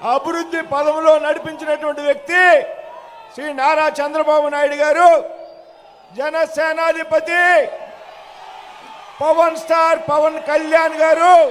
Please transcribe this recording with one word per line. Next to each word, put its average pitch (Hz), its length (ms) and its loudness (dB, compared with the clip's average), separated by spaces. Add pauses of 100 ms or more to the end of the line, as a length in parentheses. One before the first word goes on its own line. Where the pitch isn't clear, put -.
(120)
అభివృద్ధి 330 500 -4 (120)
పదంలో 302 380 0 (140)
నడిపించినటువంటి 302 800 -6
వ్యక్తి 330 380 0 (880)
శ్రీ 285 140 -12 (120)
నారా 302 280 2 (120)
చంద్రబాబు 302 540 0
నాయుడు 294 300 -2
గారు, 330 260 4 (1080)
జనసేనాధిపతి 320 1200 -2 (1800)
పవన్ 320 440 0
స్టార్ 330 360 0 (120)
పవన్ 311 280 0 (100)
కళ్యాణ్ 311 540 0
గారు 330 320 6 (160)